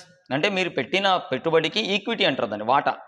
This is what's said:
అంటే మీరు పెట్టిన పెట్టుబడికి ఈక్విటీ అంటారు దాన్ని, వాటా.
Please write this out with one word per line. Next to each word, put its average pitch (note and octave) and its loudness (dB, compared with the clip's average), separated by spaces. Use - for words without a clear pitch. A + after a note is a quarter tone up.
అంటే D3+ 0
మీరు F#3 -2
పెట్టిన F#3 0
పెట్టుబడికి D#3+ 0
ఈక్విటీ G3+ -2
అంటారు C3+ 0
దాన్ని, G#2 -6
వాటా. C3+ 4